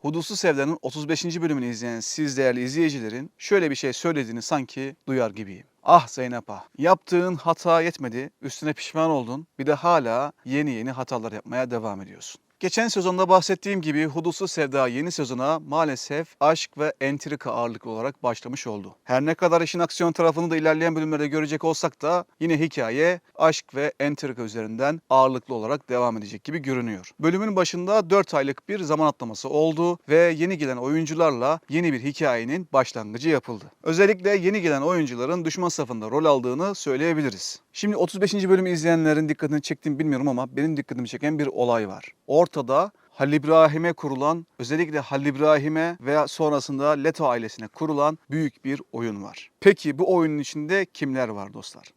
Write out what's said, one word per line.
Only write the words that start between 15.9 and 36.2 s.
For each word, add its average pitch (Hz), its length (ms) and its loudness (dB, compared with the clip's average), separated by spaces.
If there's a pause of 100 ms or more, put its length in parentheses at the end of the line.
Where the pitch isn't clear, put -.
aşk 156 380 2
ve 151 220 0
entrika 139 500 -4
ağırlıklı 120 400 -6
olarak 117 320 -6
başlamış 123 440 -4
oldu. 101 380 -10
Her 127 160 2
ne 156 140 0
kadar 170 260 2
işin 170 180 -4
aksiyon 170 340 0
tarafını 165 380 2
da 165 60 0
ilerleyen 160 400 2
bölümlerde 156 300 -2
görecek 151 380 -2
olsak 160 380 -2
da 170 220 0 (160)
yine 156 200 2
hikaye 147 600 0 (160)
aşk 156 380 0
ve 143 260 -2
entrika 139 420 -4
üzerinden 113 580 -2 (100)
ağırlıklı 131 440 4
olarak 117 340 -4
devam 123 280 0
edecek 104 280 -12
gibi 156 140 -6
görünüyor. 123 520 -4 (100)
Bölümün 190 360 0
başında 180 540 0
dört 190 240 4
aylık 139 340 -2
bir 202 120 -4
zaman 156 260 2
atlaması 127 420 -4
oldu 160 500 2 (100)
ve 165 300 6
yeni 175 200 0
gelen 135 180 -2
oyuncularla 151 920 0
yeni 160 240 0
bir 120 100 -4
hikayenin 143 680 -2
başlangıcı 120 560 0
yapıldı. 123 360 -2 (180)
Özellikle 196 540 4
yeni 196 240 0
gelen 147 220 2
oyuncuların 151 600 0
düşman 175 240 -2
safında 113 420 -4
rol 147 140 0